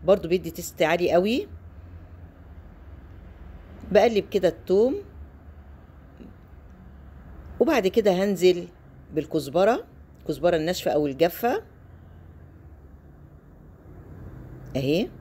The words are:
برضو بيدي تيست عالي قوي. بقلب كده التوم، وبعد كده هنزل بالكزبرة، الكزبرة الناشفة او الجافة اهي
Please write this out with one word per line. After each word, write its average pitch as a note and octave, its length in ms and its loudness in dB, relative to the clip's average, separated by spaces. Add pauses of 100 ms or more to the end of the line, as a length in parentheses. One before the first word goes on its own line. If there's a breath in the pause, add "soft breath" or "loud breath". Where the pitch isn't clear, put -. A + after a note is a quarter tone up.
برضو F#3 240 4
بيدي E3+ 220 0
تيست - 320 -4
عالي E3+ 300 2
قوي. G#3+ 360 2 (2500)
بقلب G#3 360 4
كده F3+ 200 2
التوم، G3+ 460 2 (2750)
وبعد A#3+ 260 4
كده F#3+ 380 4
هنزل F3+ 440 4 (460)
بالكزبرة، D#3+ 680 0 (360)
الكزبرة D#3+ 360 0
الناشفة E3 340 -2
او D3 160 2
الجافة F3 560 0 (3250)
اهي D3+ 320 2 (120)